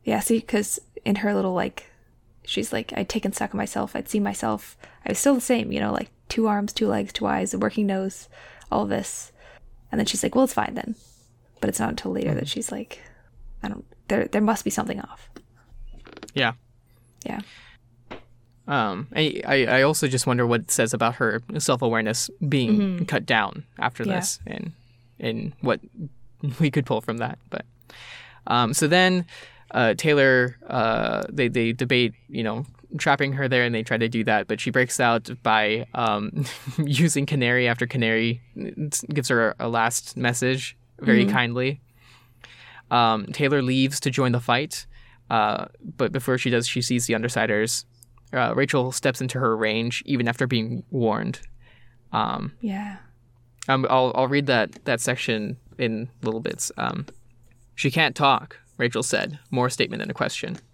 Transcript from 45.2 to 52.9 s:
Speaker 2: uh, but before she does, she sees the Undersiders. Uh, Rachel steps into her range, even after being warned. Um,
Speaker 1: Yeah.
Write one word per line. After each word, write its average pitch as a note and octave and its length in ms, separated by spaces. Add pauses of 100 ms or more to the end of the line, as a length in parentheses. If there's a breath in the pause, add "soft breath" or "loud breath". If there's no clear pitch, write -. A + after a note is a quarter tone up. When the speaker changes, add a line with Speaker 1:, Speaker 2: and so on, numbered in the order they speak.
Speaker 2:
uh, G#2+ 360 (300)
but A#2 160
before B2+ 260
she B2 120
does, A#2+ 160
she - 160
sees A#2+ 240
the A2+ 80
Undersiders. A2 720 (480)
Uh, A#2 240
Rachel C3 360
steps - 280
into B2+ 180
her A#2 180
range, A2 500
even A#2+ 200
after B2 200
being A#2+ 440
warned. A2+ 500 (720 soft breath)
Um, A2+ 480
Speaker 1:
Yeah. G3+ 360 (720)